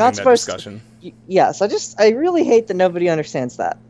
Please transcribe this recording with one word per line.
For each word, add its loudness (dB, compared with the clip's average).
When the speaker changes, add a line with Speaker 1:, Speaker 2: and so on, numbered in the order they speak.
Speaker 1:
not 2
Speaker 2:
that -6
Speaker 1:
supposed 2
to -8
Speaker 2:
discussion. -12
Speaker 1:
Y-, -18
yes, 0
I 0
just, -6
I 6
really 0
hate 2
that -6
nobody 0
understands -4
that. -4